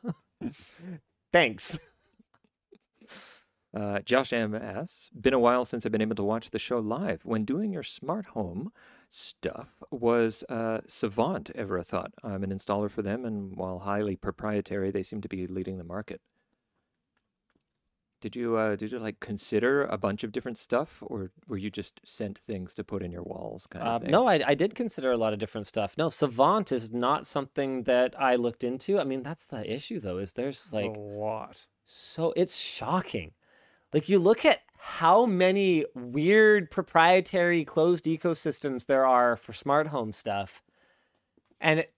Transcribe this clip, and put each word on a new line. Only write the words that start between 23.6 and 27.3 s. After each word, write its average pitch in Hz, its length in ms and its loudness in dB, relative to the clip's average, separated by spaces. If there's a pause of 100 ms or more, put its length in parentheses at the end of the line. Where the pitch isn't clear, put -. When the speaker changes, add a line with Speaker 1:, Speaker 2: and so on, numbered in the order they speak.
Speaker 2:
kind - 180 -10
of - 100 0
Speaker 1:
Uh, 117 100 0
Speaker 2:
thing? - 80 -2
Speaker 1:
no, 233 160 6
I, 165 120 4 (100)
I 151 40 6
did 175 220 0
consider 143 340 -2
a 123 60 2
lot 110 160 2
of 101 80 -4
different 104 260 -6
stuff. - 320 -4
No, 160 100 0
Savant 151 640 2
is 113 220 -4
not 123 340 0
something 135 560 -4